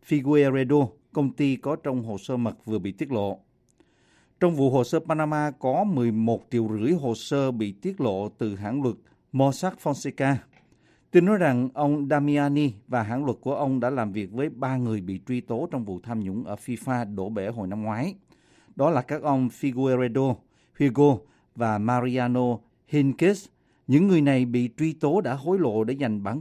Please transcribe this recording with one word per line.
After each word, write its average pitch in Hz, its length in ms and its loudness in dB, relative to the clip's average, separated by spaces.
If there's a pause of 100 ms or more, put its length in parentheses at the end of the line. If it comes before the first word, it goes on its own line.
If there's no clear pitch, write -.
Figueiredo, 139 800 4 (260)
công 139 200 0
ty 139 220 0
có 143 200 -4
trong 131 280 -4
hồ 110 140 -8
sơ 127 200 -6
mật 117 280 -4
vừa 107 140 -2
bị 98 120 -6
tiết 139 200 -6
lộ. 101 280 -4 (1000)
Trong 175 160 2
vụ 139 140 4
hồ 127 140 4
sơ 160 160 0
Panama 151 520 -2
có 135 320 -2
mười 135 280 0
một 110 400 0
triệu 113 180 0 (100)
rưỡi 120 120 2
hồ 139 240 0
sơ 139 360 -2
bị 110 200 -4
tiết 180 300 -6
lộ 104 360 -2
từ 107 180 -4
hãng 107 280 -6
luật 117 120 -2 (360)
Mossack 135 520 0
Fonseca. 139 520 -2 (760)
Tin 175 140 8
nói 208 120 2
rằng 131 360 2
ông 147 360 0
Damiani 143 640 2 (140)
và 123 160 -2
hãng 123 220 -4
luật 120 160 -2
của 135 140 -2
ông 131 240 0
đã 120 100 0
làm 120 220 -2
việc 98 200 -6
với 135 180 -4
ba 131 280 -4
người 113 240 -2
bị 92 260 -6
truy 123 140 -4
tố 117 300 -6
trong 123 140 -6
vụ 92 180 -8
tham 117 200 -6
nhũng 98 200 -6
ở 95 120 -10 (100)
fifa 120 500 -4
đổ 98 140 -4
bể 101 180 -6
hồi 110 200 -6
năm 104 160 -6
ngoái. 120 320 -4 (600)
Đó 139 140 2
là 143 120 0
các 143 200 -6
ông 131 280 0 (120)
Figueiredo, 131 760 0 (440)
Hugo 143 380 4 (380)
và 110 220 0
Mariano 123 800 0 (340)
Henriquez. 147 560 2 (400)
Những 151 200 6
người 175 140 6
này 135 240 4
bị 123 320 0
truy 156 160 -2
tố 156 280 0
đã 127 120 -2
hối 160 260 0
lộ 110 240 2
để 123 160 -2
giành 107 240 -2
bản 101 180 -4